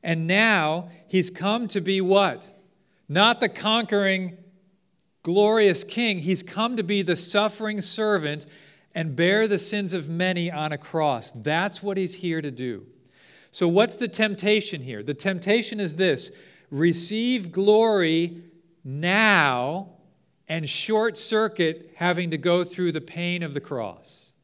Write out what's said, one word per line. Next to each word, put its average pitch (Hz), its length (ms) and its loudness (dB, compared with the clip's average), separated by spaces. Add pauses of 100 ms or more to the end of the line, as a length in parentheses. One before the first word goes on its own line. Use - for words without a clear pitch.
and 165 260 -2
now 180 640 2 (180)
he's 185 200 2
come 208 400 -4
to 196 120 -4
be 190 180 0
what? 190 480 2 (640)
Not 214 320 4
the 233 80 2
conquering, 196 880 0 (840)
glorious 208 600 4
king. 220 360 -2
He's 180 220 0
come 233 360 -4
to 220 60 -2
be 196 180 0
the 170 160 0
suffering 208 640 -2
servant 160 640 -2 (500)
and 160 200 -4
bear 196 300 2
the 202 140 0
sins 202 340 -2
of 160 140 -6
many 175 420 -2
on 151 220 -4
a 147 60 -6
cross. 143 520 -2
That's 160 540 -2
what 196 140 -4
he's 180 180 -4
here 165 260 -4
to 147 80 -6
do. 123 380 -8 (640)
So - 160 0
what's 208 300 4
the 247 100 -2
temptation 208 760 0
here? 117 220 -10
The 143 100 -4
temptation 196 680 -2
is 160 160 -4
this: 170 340 0 (400)
receive 175 800 0
glory 185 920 2 (440)
now 165 1040 2 (580)
and 160 200 -4
short 220 500 0
circuit 208 800 -2
having 175 340 0
to 160 60 -4
go 175 260 2
through 175 300 -4
the 156 80 -4
pain 175 420 -6
of 147 100 -8
the 139 80 -6
cross. - 720 -10 (100)